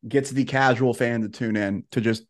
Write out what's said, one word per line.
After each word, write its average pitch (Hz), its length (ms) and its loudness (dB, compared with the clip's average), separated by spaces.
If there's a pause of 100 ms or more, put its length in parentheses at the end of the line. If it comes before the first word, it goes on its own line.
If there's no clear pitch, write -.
gets 135 220 0
the 131 160 0
casual 131 480 2
fan 117 260 0
to 110 80 -4
tune 110 280 -4
in 101 340 -2
to 127 100 -2
just 110 300 0